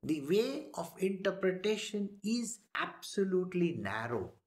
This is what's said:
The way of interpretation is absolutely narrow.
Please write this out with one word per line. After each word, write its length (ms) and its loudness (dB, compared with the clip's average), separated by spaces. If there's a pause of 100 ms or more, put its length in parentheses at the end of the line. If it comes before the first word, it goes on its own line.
The 200 0
way 520 2
of 240 -6
interpretation 1080 0 (160)
is 360 -2 (140)
absolutely 1040 2
narrow. 540 -2 (140)